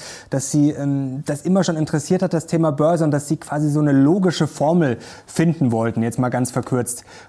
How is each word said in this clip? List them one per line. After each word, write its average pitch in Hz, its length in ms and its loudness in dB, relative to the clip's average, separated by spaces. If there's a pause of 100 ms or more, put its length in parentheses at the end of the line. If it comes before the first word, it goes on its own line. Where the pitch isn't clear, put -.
(300)
dass 135 200 -4
Sie, 147 200 4
ähm, 139 560 -4
das 147 160 -4
immer 185 240 2
schon 165 100 0
interessiert 156 460 -2
hat, 180 120 0
das 160 140 -2
Thema 160 240 0
Börse, 156 320 2
und 151 80 2
dass 143 160 -2
Sie 160 80 0
quasi 151 340 -4
so 151 120 0
eine 147 100 2
logische 156 560 4
Formel 151 500 2 (300)
finden 147 460 0
wollten, 113 300 0
jetzt 117 160 -2
mal 123 100 0
ganz 123 220 -2
verkürzt. - 520 -4 (260)